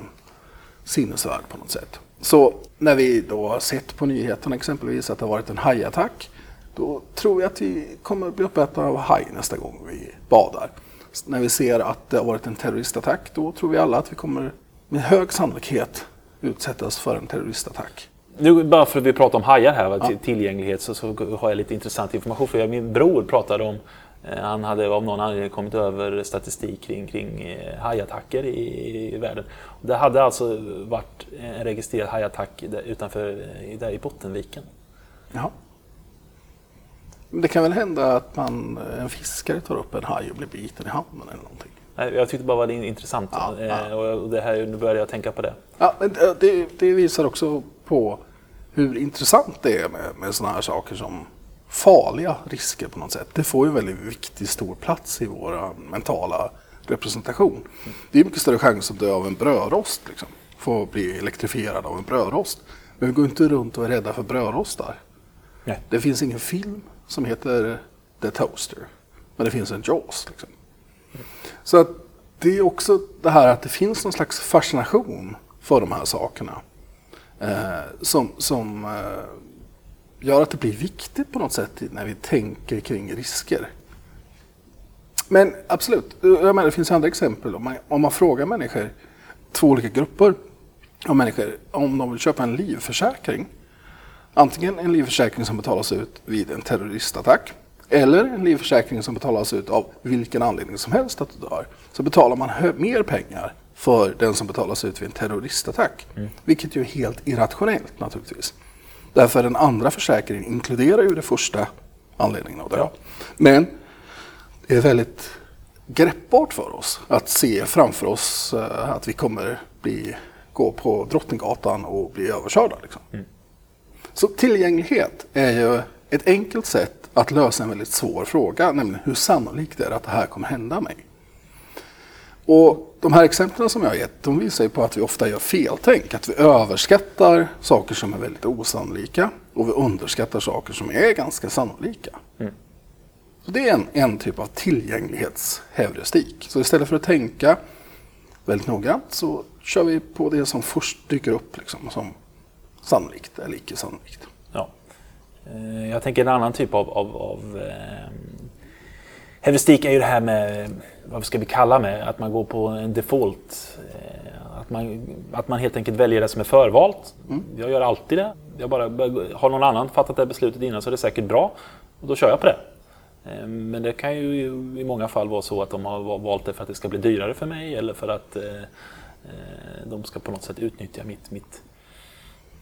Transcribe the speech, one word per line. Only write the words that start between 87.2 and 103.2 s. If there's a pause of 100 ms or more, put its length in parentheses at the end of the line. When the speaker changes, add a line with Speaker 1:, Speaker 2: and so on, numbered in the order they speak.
Speaker 1:
Om
man, (120)
om
man
frågar
människor, (600)
två
olika
grupper (720)
av
människor, (140)
om
de
vill
köpa
en
livförsäkring, (840)
antingen
en
livförsäkring
som
betalas
ut
vid
en
terroristattack (360)
eller
en
livförsäkring
som
betalas
ut
av (160)
vilken
anledning
som
helst
att (120)
du
dör, (240)
så
betalar
man
hö-,
mer
pengar (200)